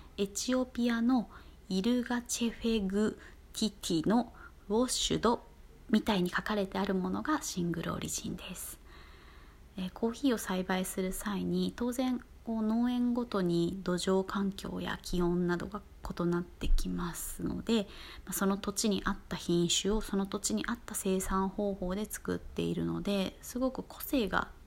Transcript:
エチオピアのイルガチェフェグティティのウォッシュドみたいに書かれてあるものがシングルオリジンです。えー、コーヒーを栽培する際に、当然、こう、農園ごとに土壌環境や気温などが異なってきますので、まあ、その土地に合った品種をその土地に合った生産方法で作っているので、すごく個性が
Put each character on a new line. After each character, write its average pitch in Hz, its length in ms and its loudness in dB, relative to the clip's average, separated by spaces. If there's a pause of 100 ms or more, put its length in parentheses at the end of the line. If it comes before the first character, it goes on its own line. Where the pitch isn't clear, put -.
(180)
エ 202 100 0
チ 247 280 -2
オ 254 100 2
ピ 240 260 0
ア 233 100 0
の 233 280 4 (400)
イ 190 120 2
ル 240 220 4
ガ 240 180 -2
チ - 260 -2
ェ 214 40 -2
フ - 120 -10
ェ 226 220 2
グ 202 340 2 (340)
テ 220 140 0
ィ - 20 0
テ - 80 -16 (280)
ィ 170 40 2
の 233 240 2 (340)
ウ 202 60 -2
ォ 240 140 4
ッ - 20 -2
シ - 260 0
ュ 160 40 2
ド - 280 2 (420)
み 214 120 6
た 214 140 2
い 180 80 4
に 175 60 0
書 - 120 -2
か 214 140 -2
れ 202 100 2
て 196 140 -4
あ 196 60 0
る 196 100 2
も 185 140 0
の 196 120 -2
が 294 200 0
シ - 200 -4
ン 170 100 2
グ 165 120 -2
ル 170 100 -4
オ - 60 -4
リ - 100 -6
ジ - 200 -4
ン 180 60 -4
で 180 200 -10
す。 - 240 -12 (960)
え 185 100 -4
ー、 - 60 -8
コ 226 160 0
ー - 20 -2
ヒ 262 220 2
ー - 20 2
を - 20 2
栽 185 260 0
培 185 220 0
す - 160 -4
る 185 120 0
際 185 300 -2
に、 180 320 0
当 240 160 -2
然、 254 300 0 (220)
こ 226 160 -2
う、 - 40 0
農 233 260 2
園 240 240 2
ご 240 120 0
と 208 160 0
に 175 420 2
土 180 100 2
壌 190 320 2
環 196 260 0
境 185 300 -6
や 185 220 -4
気 180 180 0
温 175 260 4
な 175 100 2
ど 175 100 -4
が 202 140 -8 (220)
異 - 220 -4
な 175 140 2
っ 180 40 -2
て - 240 -8
き - 220 6
ま 175 260 -2
す - 280 -8
の 180 180 -2
で、 226 220 2 (420)
ま 196 60 -10
あ、 - 20 -6
そ 196 120 0
の 196 120 2
土 196 160 -4
地 220 160 2
に 190 160 2
合 196 60 0
っ 196 60 -2 (120)
た 180 60 -6
品 170 340 2
種 - 220 2
を 220 100 2
そ - 160 -2
の 196 80 2
土 202 140 -4
地 214 160 0
に 208 100 0
合 233 80 -2
っ 233 100 -8
た - 120 -8
生 190 240 2
産 190 280 2
方 202 280 0
法 185 200 -2
で 214 100 -2
作 - 300 -4
っ 175 40 -2
て - 220 -6
い 170 120 0
る 165 120 -2
の 165 160 -2
で、 196 400 0
す - 180 -8
ご 254 120 0
く - 120 -6
個 - 180 -16
性 247 260 0
が - 200 2 (200)